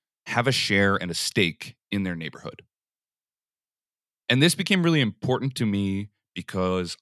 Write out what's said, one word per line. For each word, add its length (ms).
have 220
a 40
share 460
and 120
a 40
stake 640
in 120
their 120
neighborhood. 480
And 160
this 100
became 300
really 160
important 560
to 100
me 440
because 640